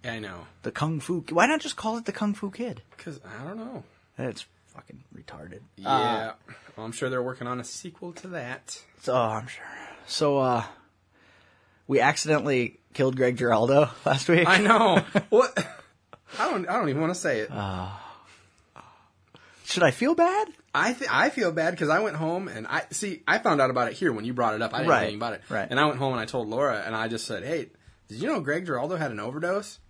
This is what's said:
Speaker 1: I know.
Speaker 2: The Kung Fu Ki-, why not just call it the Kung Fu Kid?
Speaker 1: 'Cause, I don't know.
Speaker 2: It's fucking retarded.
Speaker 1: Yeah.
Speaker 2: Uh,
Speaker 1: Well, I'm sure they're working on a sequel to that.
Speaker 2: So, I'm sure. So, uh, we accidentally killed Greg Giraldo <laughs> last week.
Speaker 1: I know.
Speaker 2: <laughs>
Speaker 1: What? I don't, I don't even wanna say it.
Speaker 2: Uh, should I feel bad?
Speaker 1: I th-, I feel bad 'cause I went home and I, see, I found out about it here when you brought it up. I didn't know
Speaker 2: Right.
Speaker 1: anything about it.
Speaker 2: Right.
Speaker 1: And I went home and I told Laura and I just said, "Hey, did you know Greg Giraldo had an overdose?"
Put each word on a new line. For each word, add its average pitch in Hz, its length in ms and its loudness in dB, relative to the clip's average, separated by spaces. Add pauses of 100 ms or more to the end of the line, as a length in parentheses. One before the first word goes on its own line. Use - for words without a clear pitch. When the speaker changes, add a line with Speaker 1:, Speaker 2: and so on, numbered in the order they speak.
Speaker 1:
I 117 140 -6
know. 92 280 -12 (160)
Speaker 2:
The 113 80 -6
Kung 156 300 -2
Fu 175 220 -4
Ki-, - 120 -8
why 180 120 6
not 311 140 0
just - 160 -8
call 220 220 -4
it 233 60 -12
the - 80 -6
Kung 208 220 -2
Fu 202 160 -8
Kid? 220 320 -10 (160)
Speaker 1:
'Cause, 151 260 -14
I 107 200 -14
don't 185 120 -12
know. 226 260 -14 (360)
Speaker 2:
It's 123 260 -8 (300)
fucking - 280 -20 (140)
retarded. - 440 -18 (160)
Speaker 1:
Yeah. 95 120 -8
Speaker 2:
Uh, 120 440 0 (440)
Speaker 1:
Well, 110 100 -10
I'm 113 60 -10
sure 131 180 -4
they're 127 120 -2
working 123 240 -8
on 123 140 -6
a 120 40 -12
sequel 175 500 -14
to 185 140 -18
that. 131 540 -12 (200)
Speaker 2:
So, 127 120 -2
I'm 113 320 0
sure. - 180 -16 (420)
So, 143 320 0
uh, 123 260 2 (1200)
we 135 140 2
accidentally 143 760 2 (140)
killed 131 240 2
Greg 123 200 2
Giraldo 120 600 4
<laughs> - 80 -20
last - 240 2
week. 170 200 6
Speaker 1:
I 185 100 8
know. 202 440 6 (140)
Speaker 2:
<laughs> - 140 0
Speaker 1:
What? 247 260 6 (800)
I 262 120 0
don't, 185 180 -2
I 175 60 -2
don't 220 140 2
even 139 120 0
wanna 165 140 0
say 143 260 0
it. 110 120 -4
Speaker 2:
Uh, 98 360 -4 (1800)
should - 180 0
I 151 100 8
feel 277 220 2
bad? 370 340 2 (260)
Speaker 1:
I 196 180 2
th-, 247 180 -6
I 185 200 4
feel 185 220 0
bad 165 260 0
'cause 151 100 0
I 160 120 4
went 214 160 -2
home 165 320 -4
and 110 180 -10
I, 156 240 -2
see, - 360 -6
I 175 120 4
found 175 220 4
out 131 100 6
about 123 180 2
it - 60 -6
here - 180 2
when 107 120 -4
you 123 100 -4
brought 117 200 2
it 110 80 -2
up. 113 120 -2
I 120 40 -2
didn't 131 100 0
know 151 60 8
Speaker 2:
Right. 110 80 4
Speaker 1:
anything 104 160 -2
about 113 160 -4
it. - 140 -12
Speaker 2:
Right. 104 220 -2
Speaker 1:
And 127 80 2
I 151 80 6
went 135 120 0
home 135 140 0
and 120 80 -2
I 110 60 -4
told 117 220 -4
Laura 117 360 0
and 113 120 -4
I 110 120 -2
just 113 180 -4
said, 98 180 -6
"Hey, 143 240 -4 (400)
did 104 100 -14
you 175 80 -4
know 277 140 -2
Greg 156 260 -2
Giraldo 156 300 -4
had 156 160 -2
an 104 80 -8
overdose?" 175 580 -6 (120)